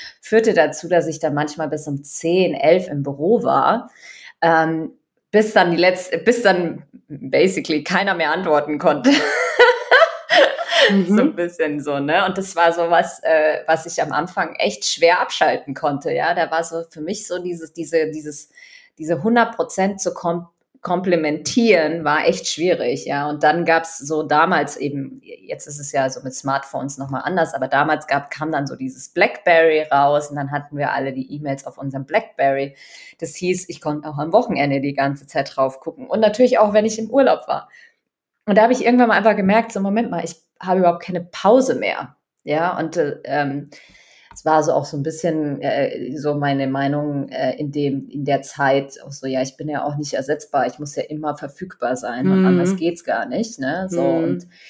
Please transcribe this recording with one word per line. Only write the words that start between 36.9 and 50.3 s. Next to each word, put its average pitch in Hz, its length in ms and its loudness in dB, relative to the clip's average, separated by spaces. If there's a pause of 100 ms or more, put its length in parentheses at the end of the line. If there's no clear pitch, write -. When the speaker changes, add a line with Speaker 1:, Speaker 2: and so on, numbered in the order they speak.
Speaker 1:
im 220 120 -8
Urlaub - 360 2
war. - 220 -6 (800)
Und 202 120 4
da 214 40 10
habe 233 100 6
ich 254 120 0
irgendwann 247 240 6
mal 214 80 4
einfach 202 200 4
gemerkt, 208 360 2
so, 202 80 -4
„Moment 196 300 -2
mal, 175 140 -6
ich - 120 -10 (240)
habe 185 200 0
überhaupt 175 220 2
keine 175 200 -6
Pause 214 540 4
mehr“, 120 400 -6 (280)
ja. 165 340 0
Und, 160 180 -4
äh, 147 280 -2
ähm, 143 460 -4 (640)
es - 120 -12
war 156 160 6
so 156 100 2
auch 143 140 0
so 156 100 -8
ein 139 60 -4
bisschen, 156 580 -4
äh, 135 560 -2
so 147 180 -2
meine 139 320 0
Meinung, 139 640 -2
äh, 131 280 -4
in 147 140 -6
dem, 143 380 -4
in 143 160 -8
der 139 180 0
Zeit 139 600 0
auch 143 80 -16
so, 139 140 -12
„Ja, 131 160 -2
ich 131 140 -8
bin 151 120 -10
ja 147 160 -4
auch 147 120 -4
nicht 147 180 -6
ersetzbar, 139 520 -2